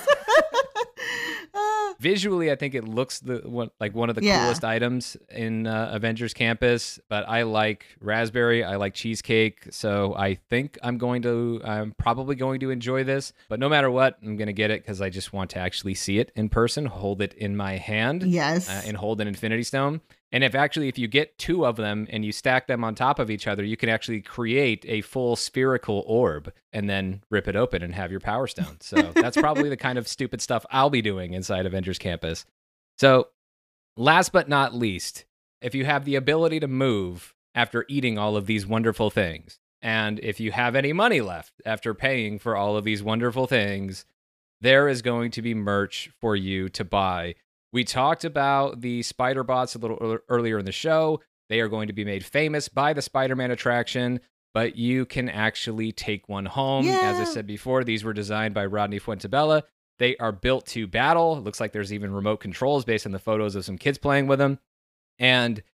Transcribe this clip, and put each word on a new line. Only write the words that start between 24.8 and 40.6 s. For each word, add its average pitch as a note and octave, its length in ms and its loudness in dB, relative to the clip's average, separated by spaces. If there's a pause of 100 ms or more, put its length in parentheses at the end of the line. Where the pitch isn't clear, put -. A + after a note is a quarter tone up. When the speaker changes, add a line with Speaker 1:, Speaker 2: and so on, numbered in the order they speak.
Speaker 2:
a G#2+ 140 -2
full B2 340 0
spherical B2+ 680 0
orb F#2+ 460 2 (200)
and G2+ 180 -2
then G2 400 -2
rip G#2 160 0
it G2 80 -2
open G#2 260 0
and F2 140 -8
have F#2 160 -6
your F#2+ 80 -6
Power A2+ 300 -4
Stone. - 320 -8
So - 160 -4
Speaker 1:
<laughs> D4+ 180 2
Speaker 2:
that's B3 220 2
probably G3+ 320 2
the C3+ 80 -2
kind B2+ 220 -2
of A2+ 100 -6
stupid A#2+ 340 -6
stuff A#2 260 -2
I'll C#3 220 4
be C3 100 4
doing F#2+ 320 -2
inside F#2 320 -2
Avengers F#2 360 -2
Campus. E2 440 -4 (540)
So C3 300 8 (680)
last D#3+ 360 6
but E3+ 160 4
not C#3 260 4
least, G#2+ 520 -4 (360)
if B2 140 -4
you C3 80 0
have C#3+ 200 0
the C#3 120 0
ability D#3 440 2
to C#3+ 80 -2
move G#2+ 640 -2 (220)
after A#2 340 0
eating B2+ 300 -2
all G#2 180 0
of G2 100 -2
these G#2+ 200 0
wonderful A2+ 440 2
things, E2 500 -4 (200)
and A2 380 -2
if G#2+ 220 -6
you A2 100 -2
have A#2+ 240 0